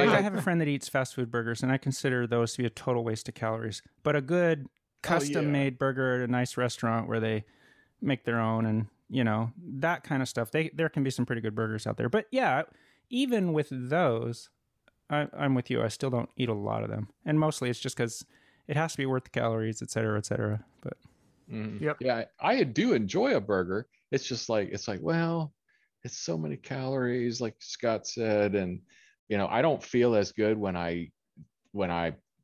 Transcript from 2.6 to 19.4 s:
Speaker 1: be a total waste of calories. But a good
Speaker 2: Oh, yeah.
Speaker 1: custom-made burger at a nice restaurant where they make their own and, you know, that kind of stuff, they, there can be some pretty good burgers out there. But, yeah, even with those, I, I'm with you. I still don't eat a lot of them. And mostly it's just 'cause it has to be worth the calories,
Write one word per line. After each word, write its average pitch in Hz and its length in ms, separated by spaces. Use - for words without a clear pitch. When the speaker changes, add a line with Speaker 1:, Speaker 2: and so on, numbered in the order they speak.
Speaker 1:
be - 20
a 117 60
total 120 340
waste 113 240
of 120 60
calories. 113 480
But 147 140
a 147 60
good 165 440
Speaker 2:
Oh, - 40
yeah. - 60
Speaker 1:
custom-made 143 600
burger 131 440
at 123 40
a 117 60
nice 123 240
restaurant 117 500
where 113 140
they 110 240
make 139 240
their 117 160
own 113 240
and, 110 220
you 127 140
know, 113 280
that 165 420
kind 135 180
of 127 80
stuff, 117 200
they, 160 220
there 156 160
can 147 160
be 135 60
some 123 160
pretty 117 160
good 110 120
burgers 110 320
out 110 120
there. 117 100
But, 214 220
yeah, 170 320
even 240 420
with 151 180
those, 123 800
I, 147 260
I'm 139 180
with 123 140
you. 120 140
I 113 60
still 135 200
don't 123 300
eat 127 100
a 113 60
lot 107 280
of 107 60
them. 107 220
And 151 120
mostly 156 300
it's 120 100
just - 200
'cause 117 260
it 139 80
has 156 160
to - 60
be 135 80
worth 131 180
the - 60
calories, 113 520